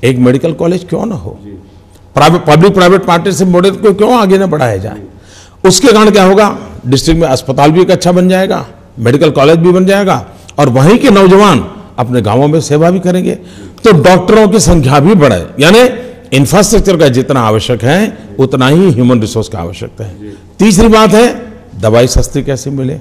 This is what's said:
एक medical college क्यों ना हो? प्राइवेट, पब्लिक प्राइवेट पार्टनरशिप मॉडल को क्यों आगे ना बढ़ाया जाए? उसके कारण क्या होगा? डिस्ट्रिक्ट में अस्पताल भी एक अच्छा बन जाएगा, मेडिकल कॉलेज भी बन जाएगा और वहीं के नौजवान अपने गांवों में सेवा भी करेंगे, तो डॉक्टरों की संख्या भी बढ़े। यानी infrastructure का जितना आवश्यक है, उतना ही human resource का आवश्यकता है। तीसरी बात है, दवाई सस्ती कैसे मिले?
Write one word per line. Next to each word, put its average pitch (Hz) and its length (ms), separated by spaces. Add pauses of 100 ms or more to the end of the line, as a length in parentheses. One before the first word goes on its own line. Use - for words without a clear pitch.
एक 127 140
medical 135 340
college 170 360
क्यों 202 180
ना 214 80
हो? 90 260 (720)
प्राइवेट, 160 280
पब्लिक 165 320
प्राइवेट 185 300
पार्टनरशिप 175 440
मॉडल 175 220
को 196 240
क्यों 233 240
आगे 190 200
ना 190 80
बढ़ाया 135 300
जाए? 107 260 (640)
उसके 185 260
कारण 214 180
क्या 196 140
होगा? 196 340 (280)
डिस्ट्रिक्ट 147 340
में 160 80
अस्पताल 135 420
भी 175 120
एक 185 80
अच्छा 180 220
बन 180 160
जाएगा, 185 380 (320)
मेडिकल 139 320
कॉलेज 143 280
भी 175 140
बन 185 140
जाएगा 190 400 (320)
और 143 100
वहीं 143 300
के 269 120
नौजवान 190 600 (280)
अपने 123 240
गांवों 120 260
में 156 120
सेवा 151 300
भी 185 100
करेंगे, 180 340 (500)
तो 180 180
डॉक्टरों 196 460
की 196 120
संख्या 143 400
भी 190 140
बढ़े। 113 320 (140)
यानी 180 180 (580)
infrastructure 190 600
का 156 120
जितना 131 320
आवश्यक 110 420
है, 180 360 (200)
उतना 131 300
ही 175 220
human 123 300
resource 107 280
का 107 100
आवश्यकता 90 460
है। 95 100 (440)
तीसरी 214 300
बात 220 220
है, 226 320 (380)
दवाई 113 260
सस्ती - 360
कैसे 139 280
मिले? 135 300